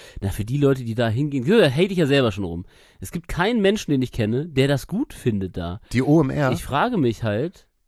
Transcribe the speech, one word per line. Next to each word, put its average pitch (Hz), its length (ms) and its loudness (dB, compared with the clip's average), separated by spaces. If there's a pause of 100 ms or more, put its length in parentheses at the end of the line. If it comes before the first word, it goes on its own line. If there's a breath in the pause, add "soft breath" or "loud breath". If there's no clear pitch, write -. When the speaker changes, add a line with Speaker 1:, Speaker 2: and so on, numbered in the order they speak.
(220 loud breath)
Speaker 1:
Na, 95 80 -2
für 107 160 -4
die 127 120 -4
Leute, 139 280 2
die 113 100 -6
da 117 140 0
hingehen, 135 360 -2
ja, 214 120 4
da 165 120 6
hate 175 220 0
ich 180 60 -2
ja 170 80 2
selber 131 260 4
schon 101 140 -6
rum. 85 200 -8 (360 soft breath)
Es 92 100 -12
gibt - 160 -10
keinen 214 340 0
Menschen, 196 300 2
den 131 100 2
ich 123 120 -4
kenne, 120 340 0
der 139 220 2
das 139 180 -2
gut 226 260 -6
findet 104 440 -4
da. 170 240 -8 (100)
Speaker 2:
Die 127 120 2
O 156 180 4
M 131 80 0
R? 135 240 0
Speaker 1:
Ich 175 100 -4
frage 202 340 -2
mich 120 260 0
halt, 113 440 -4 (200)